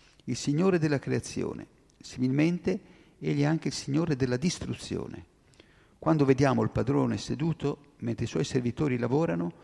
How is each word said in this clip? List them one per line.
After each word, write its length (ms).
il 100
Signore 460
della 180
creazione. 680
Similmente, 800
egli 220
è 20
anche 240
il 60
Signore 420
della 200
distruzione. 920
Quando 280
vediamo 380
il 80
padrone 480
seduto, 800
mentre 260
i 40
suoi 140
servitori 560
lavorano, 540